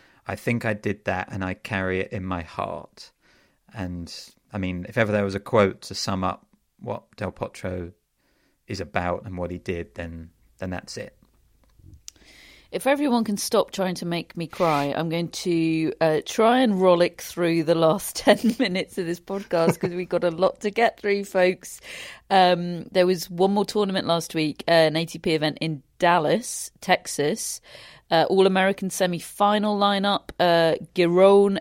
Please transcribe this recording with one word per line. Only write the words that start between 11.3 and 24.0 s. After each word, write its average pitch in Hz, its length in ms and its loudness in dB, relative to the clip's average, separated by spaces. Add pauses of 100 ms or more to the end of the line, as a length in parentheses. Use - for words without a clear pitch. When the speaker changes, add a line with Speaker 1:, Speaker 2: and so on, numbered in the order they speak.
Speaker 2:
If 180 160 -4
everyone 269 380 2
can 202 140 -4
stop - 320 0
trying 185 240 -4
to - 120 -10
make 170 300 -6
me 170 100 -6
cry, 147 480 0
I'm 165 140 -4
going 165 200 -4
to, 160 600 -2 (120)
uh, 156 240 2
try 226 340 2
and 233 140 2
rollick 180 480 4
through 165 420 0
the 165 100 4
last 165 420 2
<laughs> - 0 -
ten 214 420 4
minutes 185 400 -4
of 180 80 -2
this 170 140 -6
podcast 180 600 -2
'cause 180 120 -4
we've 175 160 -6
got 175 140 -2
a 180 80 0
lot 165 300 -2
to 208 100 -4
get 226 300 0
through, 202 240 -2
folks. - 560 0 (480)
Um, 175 540 2 (100)
there 180 140 6
was 180 240 0
one 190 240 2
more 202 100 2
tournament 196 420 -2